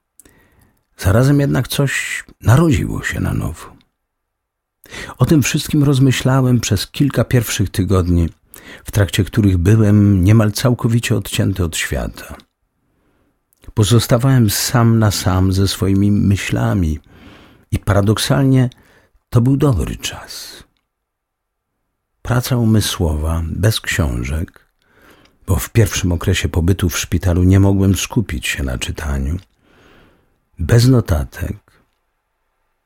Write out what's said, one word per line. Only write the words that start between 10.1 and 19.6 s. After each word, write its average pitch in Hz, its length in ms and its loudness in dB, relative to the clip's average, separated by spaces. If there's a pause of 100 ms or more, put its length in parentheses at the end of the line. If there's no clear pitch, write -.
niemal 107 280 4
całkowicie 117 640 -2
odcięty 98 480 -2
od 80 140 -4
świata. - 580 -8 (1400)
Pozostawałem 117 760 2
sam 113 500 2
na 110 120 2
sam 92 420 0
ze 98 140 0
swoimi 98 440 0
myślami 98 880 0 (720)
i - 80 -4
paradoksalnie 127 880 2 (600)
to 120 120 2
był 135 160 2
dobry 101 380 0